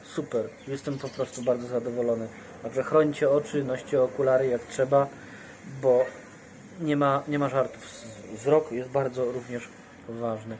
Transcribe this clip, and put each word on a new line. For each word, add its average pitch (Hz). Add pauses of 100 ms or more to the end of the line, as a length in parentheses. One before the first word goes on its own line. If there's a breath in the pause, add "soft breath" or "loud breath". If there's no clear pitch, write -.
Super, 117 (180)
jestem 139
po 131
prostu 127
bardzo 120
zadowolony. 120 (360 loud breath)
Także 127
chrońcie 151
oczy, 143
noście 127
okulary 131
jak 120
trzeba, 139 (760 loud breath)
bo 127 (760)
nie 151
ma, 139
nie 147
ma 139
żartów. 127 (500)
Wzrok 143
jest 127
bardzo 127
również 120 (400)
ważny. 113